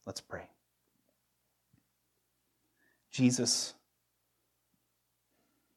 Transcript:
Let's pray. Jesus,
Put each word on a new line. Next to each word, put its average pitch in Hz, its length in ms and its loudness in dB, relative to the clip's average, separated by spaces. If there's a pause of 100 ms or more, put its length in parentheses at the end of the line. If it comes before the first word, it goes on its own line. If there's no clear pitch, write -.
Let's - 160 -14
pray. - 280 -14 (2500)
Jesus, - 640 2 (2000)